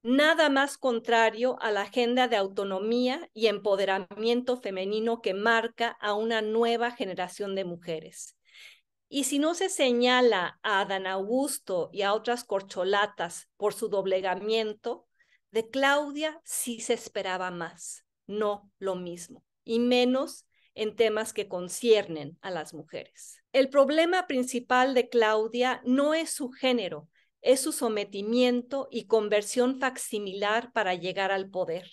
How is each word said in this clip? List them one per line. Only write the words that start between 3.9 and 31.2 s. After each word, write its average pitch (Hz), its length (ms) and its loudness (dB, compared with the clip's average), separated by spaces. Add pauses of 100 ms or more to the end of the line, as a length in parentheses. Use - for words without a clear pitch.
femenino 220 680 -4
que 190 100 0
marca 226 640 0
a 208 140 -2
una 220 300 0
nueva 233 480 0
generación 190 640 -6
de 190 100 -2
mujeres. 170 720 -10 (720)
Y 277 140 -2
si 285 160 0
no 311 140 2
se 370 160 -2
señala 247 920 2
a 202 180 2
Adán 190 260 -4
Augusto 196 840 -2
y 202 80 -6
a 202 120 2
otras 240 300 -2
corcholatas 196 1120 -2
por 202 180 -2
su 220 140 -6
doblegamiento, 202 1200 -2 (440)
de 220 180 -2
Claudia 285 760 0
sí - 380 -8
se 240 120 -2
esperaba 185 560 -4
más, - 560 -12 (200)
no 208 440 -4 (100)
lo 190 160 -2
mismo, 175 500 -12 (180)
y 226 160 0
menos 247 680 2 (300)
en 214 200 -6
temas 220 360 2
que 196 160 -6
conciernen 180 960 0
a 190 100 -8
las 160 220 -8
mujeres. - 680 -16 (120)
El 269 160 4
problema 320 580 4
principal 254 680 0
de 254 140 4
Claudia 226 760 0
no 285 280 4
es 320 160 -2
su 254 220 -8
género, 214 560 -2 (340)
es 262 200 6
su 320 100 -2
sometimiento 240 1200 0
y 220 140 -6
conversión 220 760 2
facsimilar 214 960 -4
para 190 220 0
llegar 185 360 -4